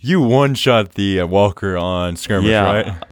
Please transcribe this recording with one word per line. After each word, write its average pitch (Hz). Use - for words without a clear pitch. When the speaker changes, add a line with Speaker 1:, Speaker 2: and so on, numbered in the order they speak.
Speaker 1:
You 170
one-shot 123
the, 98
uh, 87
Walker 98
on 87
skirmish, 101
Speaker 2:
Yeah, 101
Speaker 1:
right? 104